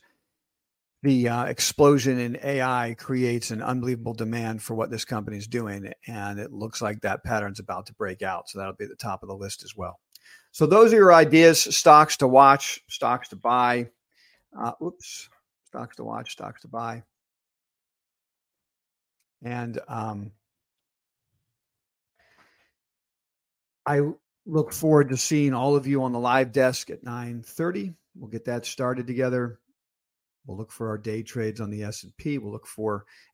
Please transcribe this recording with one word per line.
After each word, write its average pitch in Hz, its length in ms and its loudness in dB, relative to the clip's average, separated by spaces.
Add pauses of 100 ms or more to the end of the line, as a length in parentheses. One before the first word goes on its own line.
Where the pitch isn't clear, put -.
(1040)
the, 127 260 2
uh, 120 160 -4
explosion 135 760 2
in 120 240 -6
A 139 180 -4
I 123 360 -2
creates 123 540 -4
an 110 100 -8
unbelievable 120 540 -6
demand 113 460 -6
for - 120 -10
what 110 160 -4
this 110 160 -8
company 107 320 -8
is 101 100 -12
doing. 104 460 -8 (140)
And 101 320 -10
it 127 120 -12
looks 110 300 -12
like 107 200 -6
that 98 220 -4
pattern's 104 360 -6
about 98 260 -12
to - 80 -20
break 95 300 -10
out. 92 260 -8
So - 80 -18
that'll 95 160 -10
be 104 120 -14
at 95 40 -12
the - 60 -20
top 98 280 -12
of 95 60 -16
the 98 60 -12
list 98 280 -14
as - 140 -20
well. 90 220 -12 (520)
So - 140 0
those 214 260 8
are 226 60 6
your 190 160 10
ideas, 160 480 8
stocks 151 560 6
to 139 100 2
watch, 135 640 6
stocks 123 400 -4
to 104 60 -18
buy. 120 560 0 (680)
Uh, 117 120 -6 (120)
oops, - 460 -14 (360)
stocks 120 320 -16
to 127 60 -14
watch, 113 280 -12
stocks - 320 -16
to - 40 -20
buy. 117 360 -10 (2500)
And, 120 440 -10
um, 110 440 -10 (3500)
I 143 160 2 (440)
look 156 280 -2
forward 151 360 4
to 127 80 -2
seeing 143 360 0
all 131 220 0
of 135 100 0
you 139 160 0
on 131 100 -2
the 120 80 -4
live 123 320 2
desk 127 380 2
at - 140 -14
nine 120 400 -10
thirty. 185 500 -8 (220)
We'll 107 160 -20
get 113 140 -12
that 120 200 -6
started 127 400 -6
together. 123 540 -4 (840)
We'll 95 120 -16
look 107 140 -14
for 113 180 -10
our 107 80 -6
day 110 240 -8
trades 110 400 -8
on 104 80 -8
the 104 140 -10
S 104 200 -12
and 92 140 -20
P. 147 220 -6
We'll 104 120 -12
look 107 140 -14
for 104 400 -6 (280)